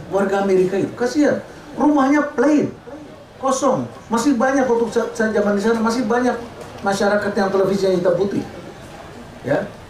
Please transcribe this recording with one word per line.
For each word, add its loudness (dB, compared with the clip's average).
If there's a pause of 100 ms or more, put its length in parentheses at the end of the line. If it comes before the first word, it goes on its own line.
(120)
warga 0
Amerika 2
itu, -2
kasihan. 2 (400)
Rumahnya 4
plain, 4 (720)
kosong. 0 (240)
Masih 2
banyak 2
waktu 2
saya, 0
saya 2
zaman 2
di -2
sana, 2
masih 0
banyak 2 (480)
masyarakat 0
yang 0
televisinya 2
hitam 2
putih. -2 (1040)
Ya, 0 (260)